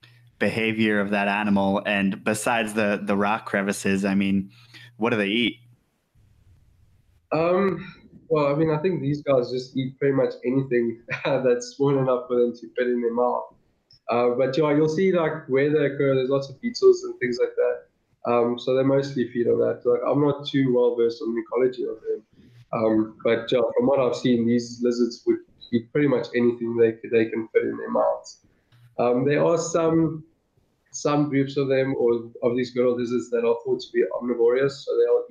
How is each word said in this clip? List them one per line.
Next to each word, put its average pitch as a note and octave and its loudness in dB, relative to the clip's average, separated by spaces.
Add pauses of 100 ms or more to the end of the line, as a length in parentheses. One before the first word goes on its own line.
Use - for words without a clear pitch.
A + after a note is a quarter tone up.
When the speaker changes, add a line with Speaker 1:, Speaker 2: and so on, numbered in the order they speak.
(380)
Speaker 1:
behavior A2 0
of G2+ -2
that G2+ 0
animal? G2+ 0
And G2 -2
besides A2 -2
the, G#2 0
the G2+ -2
rock G#2 -2
crevices, G2 -2
I G2 0
mean, G2 -2 (440)
what A2+ -2
do A#2+ 0
they G2+ 0
eat? A2+ -2 (1800)
Speaker 2:
Um, F3 0 (360)
well, D3+ 2
I C#3+ 2
mean, D#3+ 0
I D3+ 0
think E3+ -2
these C#3+ -4
guys B2 2
just B2+ -6
eat C3 -6
pretty C#3 2
much B2+ 0 (100)
anything A#2+ 0 (100)
<laughs> C3 -10
that's B2+ 0
small C#3 2
enough B2+ 0
for B2 0
them A#2+ 2
to - -16
fit B2+ 0
in A#2+ 0
their A#2 -2
mouth. A#2+ -2 (560)
Uh, A#2+ 2
but C3+ 0
yeah, D3+ 2
you'll D#3 2
see, F#3+ 2
like, D#3 -2
where C3+ 2
they D3 2
occur, C#3 0
there's C3 0
lots C3+ 0
of - -20
beetles D4 4
and - -10
things B2 -4
like A#2+ -2
that. - -6
Um, A#2+ 2
so C3 -2
they C3 2
mostly C3+ 0
feed A#2 -2
on A#2 2
that. A#2 -2
Like, A#2+ 2
I'm C3+ 2
not C#3+ 0
too C3+ 2
well B2 4
versed A#2 0
on A#2 -4
the A2+ -2
ecology B2 -2
of - -8
them. A2 -6 (500)
Um, A2 0
but A2+ 0
yeah, B2+ 2 (160)
from B2 2
what C#3 2
I've B2 0
seen, A#2 2
these A#2+ 0
lizards A#2+ 0
would - 2 (340)
eat A#2 -2
pretty D3 2
much B2 0
anything A#2 0
they A2+ 4
c-, - -12
they A2+ 4
can A2+ -6
fit A#2 2
in A2+ -4
their A2+ -10
mouths. - -2 (580)
Um, B2 2
there D3 2
are E3 2
some, E3 0 (680)
some D3 0
groups C#3 0
of C#3 0
them C3+ 2
or A#2 0 (120)
of A#2+ 2
these A#2+ -2
girdle B2 2
lizards A#2+ -4
that A#2 0
are A#2 2
thought B2+ -2
to - -18
be A#2+ 2 (120)
omnivorous, A#2+ 0
so A#2+ -6
they'll A#2+ 2